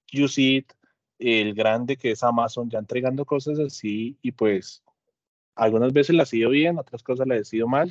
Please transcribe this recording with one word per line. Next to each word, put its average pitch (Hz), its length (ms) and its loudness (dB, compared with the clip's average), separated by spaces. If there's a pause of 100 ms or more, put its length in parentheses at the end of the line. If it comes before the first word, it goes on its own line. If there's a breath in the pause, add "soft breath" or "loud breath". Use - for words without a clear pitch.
(120)
Just 139 260 0
Eat, 135 260 4 (540)
el 110 360 0
grande 113 420 0
que 127 160 -2
es - 100 -4
Amazon, 120 480 -2
ya 113 80 -4
entregando 127 460 -4
cosas 147 340 -4
así, 113 640 -6
y 123 100 -4
pues, 104 500 -2 (720)
algunas 113 380 2
veces 147 240 4
las 151 160 2
ha 120 40 -2
ido 113 140 2
bien, 160 280 2
otras 127 240 -14
cosas 127 240 -2
las 117 260 -2
ha 110 40 -4
ido 117 120 0
mal. 147 220 0